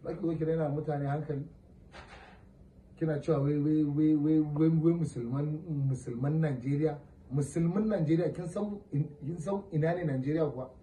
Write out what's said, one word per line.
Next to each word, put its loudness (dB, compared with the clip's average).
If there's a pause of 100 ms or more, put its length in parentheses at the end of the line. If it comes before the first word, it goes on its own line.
Za -6
ki -10
zo 2
ki -2
raina 0
mutane -2
hankali? -4 (1500)
Kina 0
cewa 2
wai, 2
wai, 2
wai, 4
wai, 4
wai, 4
wai 4
musulman, -2 (300)
musulman -2
Najeriya, 0 (360)
musulmin 0
Najeriya, 2
kin -8
san -6 (140)
in-, 0 (160)
kin -6
san -4 (100)
ina 2
ne -4
Najeriya 0
kuwa? -10 (120)